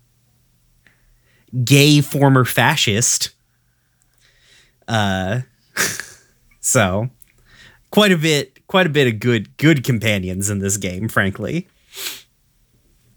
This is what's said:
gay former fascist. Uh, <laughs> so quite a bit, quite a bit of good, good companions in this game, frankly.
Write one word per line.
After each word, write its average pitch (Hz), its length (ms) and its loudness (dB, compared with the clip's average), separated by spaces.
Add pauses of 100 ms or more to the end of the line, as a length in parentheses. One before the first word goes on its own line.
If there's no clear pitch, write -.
(1600)
gay 143 360 4
former 139 440 2
fascist. 120 880 0 (1600)
Uh, 101 540 -2 (340)
<laughs> - 840 -10
so 107 500 0 (800)
quite 208 220 4
a 170 60 0
bit, 151 500 -2
quite 185 180 2
a 160 40 -2
bit 135 220 2
of 110 60 -6
good, 117 380 -2
good 147 280 2
companions 98 680 -2
in 101 100 -4
this 98 160 -4
game, 95 320 -6
frankly. 107 580 -4 (1500)